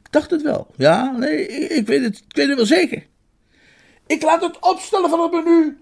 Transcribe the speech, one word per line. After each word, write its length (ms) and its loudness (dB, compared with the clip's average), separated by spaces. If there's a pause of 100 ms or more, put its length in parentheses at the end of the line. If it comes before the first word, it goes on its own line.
dacht 220 0
het 100 -2
wel. 260 -4 (100)
Ja, 400 2
nee, 300 -4
ik, 220 -6
ik 180 -2
weet 160 0
het, 240 -6
ik 80 -16
weet 120 0
het 80 0
wel 100 2
zeker." 400 0 (1000)
"Ik 140 -4
laat 200 2
het 180 -6
opstellen 500 0
van 120 0
het 100 -2
menu 500 2